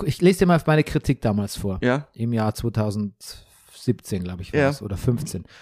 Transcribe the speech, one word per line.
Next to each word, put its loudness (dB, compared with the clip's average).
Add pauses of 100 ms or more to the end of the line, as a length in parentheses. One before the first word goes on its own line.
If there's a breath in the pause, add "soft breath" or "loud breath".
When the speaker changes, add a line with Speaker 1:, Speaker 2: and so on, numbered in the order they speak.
Speaker 1:
ich -2
lese 6
dir 4
mal 6
meine 4
Kritik -2
damals 0
vor. -4
Speaker 2:
Ja. 0
Speaker 1:
Im -4
Jahr 0
zweitausendsiebzehn, -4
glaub -8
ich, -12
war 0
Speaker 2:
Ja. 4
Speaker 1:
das, -4
oder -6
fünfzehn. -2 (180 loud breath)